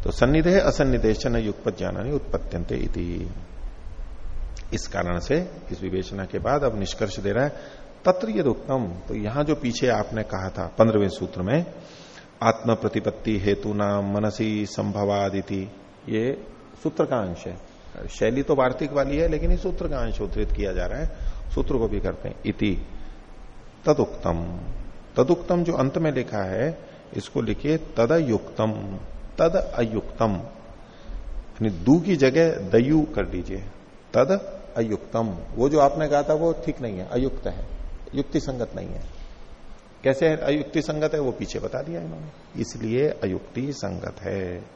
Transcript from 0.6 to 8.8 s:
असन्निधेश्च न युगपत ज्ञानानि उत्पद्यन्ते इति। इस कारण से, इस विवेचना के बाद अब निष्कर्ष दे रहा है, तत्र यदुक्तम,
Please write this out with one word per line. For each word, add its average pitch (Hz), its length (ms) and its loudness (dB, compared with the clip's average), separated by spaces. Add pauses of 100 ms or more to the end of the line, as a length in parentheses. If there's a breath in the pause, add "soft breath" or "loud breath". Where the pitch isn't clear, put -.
असन्निधेश्च 123 640 4
न 120 100 2
युगपत 110 420 -2
ज्ञानानि 95 340 -2
उत्पद्यन्ते 95 640 -2
इति। 87 560 -2 (1400)
इस - 120 -2
कारण 87 320 -2
से, 165 320 0 (220)
इस 90 100 -8
विवेचना 95 420 -4
के 92 140 -6
बाद 135 260 0
अब 113 140 0
निष्कर्ष 101 420 -4
दे 98 120 0
रहा 120 120 2
है, 147 60 0 (540 loud breath)
तत्र 185 260 2
यदुक्तम, 131 640 2 (140)